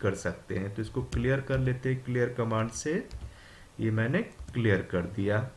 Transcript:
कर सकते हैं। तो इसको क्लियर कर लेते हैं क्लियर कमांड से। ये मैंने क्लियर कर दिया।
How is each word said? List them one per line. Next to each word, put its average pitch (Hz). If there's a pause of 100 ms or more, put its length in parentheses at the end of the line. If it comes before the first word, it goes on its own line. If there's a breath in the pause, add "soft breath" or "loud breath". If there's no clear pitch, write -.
कर 95
सकते -
हैं। 98
तो 110
इसको 117
क्लियर 127
कर 135
लेते 127
हैं 131
क्लियर 123
कमांड 113
से। 170 (720 loud breath)
ये 110
मैंने 120 (320)
क्लियर 107
कर 90
दिया। 101